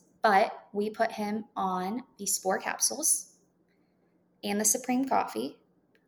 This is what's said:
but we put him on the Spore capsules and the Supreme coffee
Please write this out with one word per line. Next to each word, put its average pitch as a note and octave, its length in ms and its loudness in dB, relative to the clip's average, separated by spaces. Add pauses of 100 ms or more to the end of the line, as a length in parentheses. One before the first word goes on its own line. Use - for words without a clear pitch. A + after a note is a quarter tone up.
(200)
but G#3+ 320 6 (200)
we G#3 180 -2
put A3 220 0
him G#3+ 320 -6 (100)
on F#3+ 480 -2 (160)
the G3+ 80 -10
Spore F#3+ 320 0
capsules - 800 -2 (1080)
and G3+ 180 -2
the G#3+ 40 2
Supreme B3+ 400 2
coffee C4 540 -2 (500)